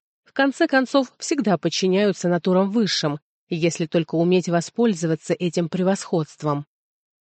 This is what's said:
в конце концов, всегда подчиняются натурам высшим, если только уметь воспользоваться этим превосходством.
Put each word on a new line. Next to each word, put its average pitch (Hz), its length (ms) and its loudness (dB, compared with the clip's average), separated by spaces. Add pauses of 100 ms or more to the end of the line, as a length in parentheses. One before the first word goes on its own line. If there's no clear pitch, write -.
(300)
в - 20 -20
конце 277 360 0
концов, 262 500 0
всегда 214 400 0
подчиняются 185 720 0
натурам 185 420 2
высшим, 175 480 0 (300)
если 165 380 -2
только - 280 -2
уметь 175 340 2
воспользоваться 170 840 -2
этим 175 340 -2
превосходством. 160 1000 -2 (640)